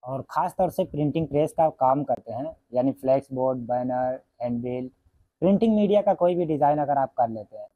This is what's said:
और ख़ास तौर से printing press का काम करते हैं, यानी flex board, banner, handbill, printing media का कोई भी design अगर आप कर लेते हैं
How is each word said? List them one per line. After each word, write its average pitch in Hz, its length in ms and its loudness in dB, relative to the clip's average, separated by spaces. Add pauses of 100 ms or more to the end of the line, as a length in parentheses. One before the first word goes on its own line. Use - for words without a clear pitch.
और 127 260 -8
ख़ास 170 280 -2
तौर 185 120 2
से 190 160 -2
printing 151 420 -2
press 147 260 0
का 160 180 4
काम 135 320 2
करते 117 300 -4
हैं, 139 220 -8 (180)
यानी 131 200 2
flex 131 400 0
board, 127 280 0
banner, 127 580 -2 (220)
handbill, 123 480 -4 (520)
printing 202 340 4
media 208 260 4
का 202 140 2
कोई 175 200 2
भी 175 100 0
design 151 340 2
अगर 139 180 0
आप 135 160 -2
कर 117 160 0
लेते 107 280 -10
हैं 104 180 -14